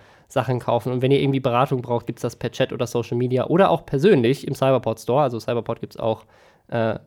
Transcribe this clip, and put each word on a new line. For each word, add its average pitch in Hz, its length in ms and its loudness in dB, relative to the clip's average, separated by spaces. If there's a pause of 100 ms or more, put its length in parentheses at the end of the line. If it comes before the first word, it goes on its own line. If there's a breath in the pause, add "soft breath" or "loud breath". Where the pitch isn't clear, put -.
(280 soft breath)
Sachen 123 320 -2
kaufen. 120 320 -2
Und 123 100 -2
wenn 131 80 2
ihr 139 120 4
irgendwie 139 180 0
Beratung 127 420 0
braucht, 120 240 -4
gibt's - 180 -10
das 120 120 -6
per 120 160 -6
Chat - 220 -2
oder 120 120 -4
Social 120 300 -4
Media 123 320 0
oder 175 220 4
auch - 160 0
persönlich 139 600 2
im 139 100 -4
Cyberport 127 440 0
Store. 135 240 2
Also 120 160 -2
Cyberport 117 400 -6
gibt's - 160 -12
auch, 110 300 -4 (420 soft breath)
äh, 113 280 0 (120)